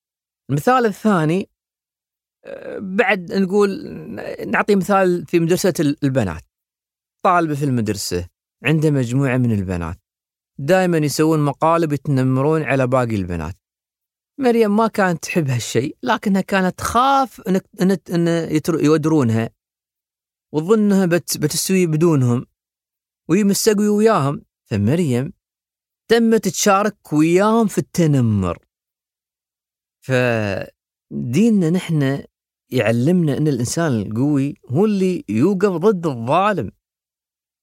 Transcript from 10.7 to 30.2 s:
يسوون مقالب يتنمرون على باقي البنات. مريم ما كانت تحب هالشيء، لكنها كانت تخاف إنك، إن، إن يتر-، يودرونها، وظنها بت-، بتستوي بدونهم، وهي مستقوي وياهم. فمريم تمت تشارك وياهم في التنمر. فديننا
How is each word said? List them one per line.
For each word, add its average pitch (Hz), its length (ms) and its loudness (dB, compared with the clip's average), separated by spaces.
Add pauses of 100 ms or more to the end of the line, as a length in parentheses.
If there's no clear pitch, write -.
يسوون 156 420 0
مقالب 156 540 0
يتنمرون 139 720 0
على 135 240 0
باقي 123 280 0
البنات. 90 400 -6 (840)
مريم 233 360 2
ما 220 120 2
كانت 185 360 -2
تحب 156 260 -2
هالشيء، 123 540 -4
لكنها 208 380 0
كانت 185 380 -2
تخاف 269 640 0
إنك، 185 240 -2 (160)
إن، 190 100 2
إن 170 360 -2
يتر-، 160 560 -2
يودرونها، 143 680 2 (1040)
وظنها 196 520 2
بت-، 165 320 -2
بتستوي 170 500 0
بدونهم، 151 580 2 (840)
وهي 196 140 2
مستقوي 202 440 2
وياهم. 208 540 2 (240)
فمريم 127 680 0 (720)
تمت 226 400 2
تشارك 202 680 0
وياهم 190 540 4
في - 100 -8
التنمر. 120 920 0 (1300)
فديننا 131 1700 -2